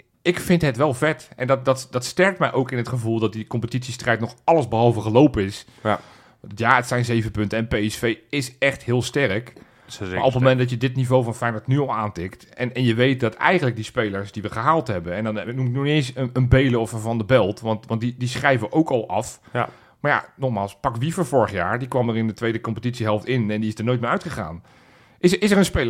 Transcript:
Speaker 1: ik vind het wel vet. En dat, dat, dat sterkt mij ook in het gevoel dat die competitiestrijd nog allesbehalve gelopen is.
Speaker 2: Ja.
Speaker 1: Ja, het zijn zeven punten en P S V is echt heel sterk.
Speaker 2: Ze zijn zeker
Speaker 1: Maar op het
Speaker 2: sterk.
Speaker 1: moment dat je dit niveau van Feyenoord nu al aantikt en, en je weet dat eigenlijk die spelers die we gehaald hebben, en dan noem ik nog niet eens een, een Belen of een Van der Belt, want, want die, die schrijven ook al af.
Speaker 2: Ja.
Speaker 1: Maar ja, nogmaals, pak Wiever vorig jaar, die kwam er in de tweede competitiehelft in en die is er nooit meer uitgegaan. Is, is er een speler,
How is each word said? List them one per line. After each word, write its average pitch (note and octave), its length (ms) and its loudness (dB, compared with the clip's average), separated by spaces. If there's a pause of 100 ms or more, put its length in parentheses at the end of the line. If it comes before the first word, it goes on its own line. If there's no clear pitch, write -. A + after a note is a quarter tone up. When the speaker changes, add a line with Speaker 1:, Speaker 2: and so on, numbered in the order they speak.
(220)
Speaker 1:
ik E3+ 180 0
vind E3+ 220 2
het C3+ 140 0
wel C#3 180 2
vet. D3+ 420 -2
En B2+ 100 -4
dat, B2+ 180 2
dat, C3 260 0
dat B2 140 -4
sterkt F#3 340 2
mij - 140 0
ook C3 180 0
in C3 80 -4
het A#2 100 -2
gevoel A2+ 300 -2
dat G#2+ 140 2
die A2 140 -8
competitiestrijd A#2 760 -2
nog A2+ 140 -6 (100)
allesbehalve A#2 560 4
gelopen A#2 440 4
is. G2 220 -8 (160)
Speaker 2:
Ja. G#2 180 0 (540)
Speaker 1:
Ja, A2+ 220 4
het A#2+ 100 2
zijn B2 180 0
zeven A#2 260 0
punten G#2+ 280 -2
en A#2 100 -4
P A2 220 0
S - 60 -10
V A#2 200 0 (140)
is C#3 280 -4
echt C3+ 240 0
heel B2 200 0
sterk. A#2+ 520 -2
Speaker 2:
Ze - 20 -20
zijn - 80 -20 (220)
zeker - 220 -10
Speaker 1:
Maar F2+ 80 -4
op F2+ 60 0
het - 80 4
Speaker 2:
sterk. B2 120 -6
Speaker 1:
moment C3 160 4
dat B2+ 120 0
je B2+ 60 -4
dit B2+ 200 -2
niveau B2+ 280 2
van A2+ 100 -4
Feyenoord A2+ 320 -6
nu C3+ 120 2
al C3 160 -2
aantikt F#2+ 600 -6
en, B2 200 -6
en B2+ 100 -2
je A2+ 100 4
weet B2+ 260 2
dat A2+ 140 0
eigenlijk D3 420 0
die G#2+ 80 -8
spelers G2+ 480 -4
die G#2 100 -8
we G2+ 80 -6
gehaald D3 360 0
hebben, F2 280 -4
en G#2+ 100 -4
dan A2 100 -4
noem G2+ 140 -6 (180)
ik B2 60 -2
nog C3+ 120 -2
niet D3 80 0
eens D3 220 0
een, B2+ 180 -4
een B2+ 160 2
Belen C3 320 4
of A2+ 120 -4
een A2+ 80 -6
Van A2+ 180 -2
der G#2+ 80 -4
Belt, G#2 340 2
want, A2 260 -4
want A2+ 140 -2
die, B2 180 -2
die B2+ 100 -4
schrijven B2+ 440 0
ook D#3+ 180 2
al A#2+ 180 -2
af. - 320 -4 (120)
Speaker 2:
Ja. A#2+ 160 -2 (320)
Speaker 1:
Maar D3 120 0
ja, A#2+ 120 0 (120)
nogmaals, G#2+ 400 -4
pak B2+ 200 -4
Wiever E3 300 -2
vorig G#2+ 260 2
jaar, F#2+ 260 -2
die C3 100 -6
kwam B2 200 0
er A2+ 80 -2
in A2 100 0
de G#2+ 80 -4
tweede A2+ 260 -2
competitiehelft A2+ 680 -4
in A#2 240 0
en G#2+ 100 -2
die A2 100 -2
is G#2+ 80 -10
er G#2+ 60 -4
nooit B2 160 0
meer A#2+ 100 -2
uitgegaan. G2 520 -6 (560)
Is, F3 200 4
is G#3 120 2
er G3+ 80 4
een G3+ 60 6
speler, D3+ 260 0